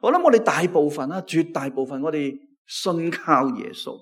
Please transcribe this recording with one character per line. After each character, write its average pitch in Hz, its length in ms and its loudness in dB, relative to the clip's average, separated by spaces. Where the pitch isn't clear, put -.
我 233 100 2
諗 349 120 2
我 311 80 8
哋 226 100 6
大 147 300 2
部 147 180 4
分 143 200 -6
啦， 185 120 -6
絕 160 300 -2
大 139 180 -4
部 135 160 -2
分 135 160 -8
我 156 100 -2
哋 143 220 -2
信 170 460 -4
靠 139 460 2
耶 - 160 -10
穌 - 280 -12